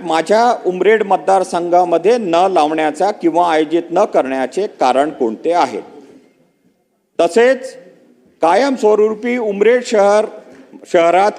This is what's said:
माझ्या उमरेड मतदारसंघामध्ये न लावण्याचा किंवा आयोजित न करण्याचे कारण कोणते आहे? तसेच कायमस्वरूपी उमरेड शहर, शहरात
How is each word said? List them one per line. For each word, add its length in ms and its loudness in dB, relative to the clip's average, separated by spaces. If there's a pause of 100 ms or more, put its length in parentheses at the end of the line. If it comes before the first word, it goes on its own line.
माझ्या 640 0
उमरेड 360 2
मतदारसंघामध्ये 1160 0
न 160 -2
लावण्याचा 760 0
किंवा 420 0
आयोजित 380 0
न 140 2
करण्याचे 640 -2
कारण 440 0
कोणते 420 -4
आहे? 280 -2 (1400)
तसेच 560 0 (680)
कायमस्वरूपी 920 0
उमरेड 480 0
शहर, 420 2 (680)
शहरात 460 2